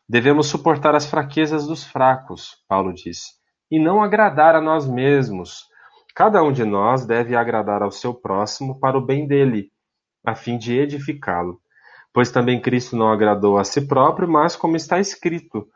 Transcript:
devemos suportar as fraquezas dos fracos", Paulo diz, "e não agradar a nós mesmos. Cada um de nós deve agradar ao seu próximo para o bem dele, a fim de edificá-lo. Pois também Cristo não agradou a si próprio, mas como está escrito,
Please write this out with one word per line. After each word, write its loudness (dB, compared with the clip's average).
devemos 2
suportar 0
as 0
fraquezas -4
dos -8
fracos", -4
Paulo -2
diz, -16
"e -2
não 2
agradar 4
a 4
nós -2
mesmos. -2
Cada 4
um 2
de -2
nós 0
deve -2
agradar 0
ao -2
seu -8
próximo -6
para 0
o 0
bem -2
dele, 0
a -4
fim -6
de -4
edificá-lo. -6
Pois 2
também 0
Cristo -2
não 2
agradou 4
a 2
si -2
próprio, 2
mas 2
como -2
está -2
escrito, -6